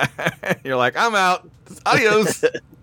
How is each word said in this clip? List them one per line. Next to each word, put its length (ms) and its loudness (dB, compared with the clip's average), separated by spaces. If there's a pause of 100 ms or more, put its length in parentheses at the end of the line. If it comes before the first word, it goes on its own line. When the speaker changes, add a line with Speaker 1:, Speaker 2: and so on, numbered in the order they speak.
Speaker 1:
<laughs> 600 -4
You're 140 -2
like, 200 0
"I'm 160 0
out. 340 0 (380)
Adios." 640 2
Speaker 2:
<laughs> 40 -8 (300)